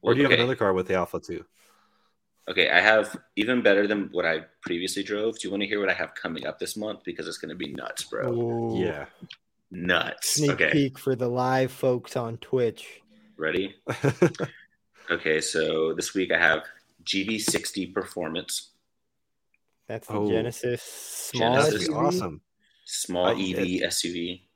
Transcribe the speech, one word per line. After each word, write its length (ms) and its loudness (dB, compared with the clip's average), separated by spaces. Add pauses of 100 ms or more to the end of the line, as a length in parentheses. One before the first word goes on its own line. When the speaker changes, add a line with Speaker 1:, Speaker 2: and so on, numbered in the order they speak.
Speaker 1:
Well, 120 4
Speaker 2:
do 60 4
you 40 8
have 80 6
Speaker 1:
okay. 100 6
Speaker 2:
another 140 0
car 160 4
with 160 0
the 60 2
Alpha, 260 0
too? 240 -10 (1040)
Speaker 1:
Okay, 220 4
I 100 8
have 360 4 (200)
even 260 2
better 240 6
than 260 0
what 120 0
I 160 2 (220)
previously 400 -4
drove. 360 -2
Do 100 -8
you 40 -4
wanna 140 -2
hear 140 -2
what 100 0
I 40 2
have 200 -4
coming 320 -6
up 120 -8
this 180 -6
month? 280 -8
Because 240 -8
it's 100 -10
gonna 160 -10
be 200 -8
nuts, 300 -8
bro. 280 -4
Speaker 3:
Ooh. 500 -2
Speaker 2:
Yeah. 240 -4 (640)
Speaker 1:
Nuts. 600 -2
Speaker 3:
Sneak 220 2
Speaker 1:
Okay. 200 4
Speaker 3:
peek 260 2
for 160 0
the 140 -2
live 420 2
folks 460 0
on 220 -4
Twitch. 640 -2 (340)
Speaker 1:
Ready? 400 -2 (100)
Speaker 2:
<laughs> 0 - (1200)
Speaker 1:
Okay, 300 2
so 540 0
this 180 -6
week 200 0
I 60 4
have 260 4 (380)
G 220 -2
V 140 -2
sixty 480 -2
Performance. 840 -6 (1120)
Speaker 3:
That's 200 -8
the 120 -8
Speaker 2:
Oh. 100 2
Speaker 3:
Genesis 540 0
small 720 -2
Speaker 1:
Genesis. 180 6
Speaker 2:
That's 120 0
Speaker 3:
S 40 -2
U 60 -2
V? 120 2
Speaker 2:
awesome. 340 -2 (440)
Speaker 1:
Small 440 -2
Speaker 2:
I, 60 4
Speaker 1:
E 200 -2
V 280 0
Speaker 2:
it 40 0
Speaker 1:
S 180 -2
U 80 -4
V. 440 -6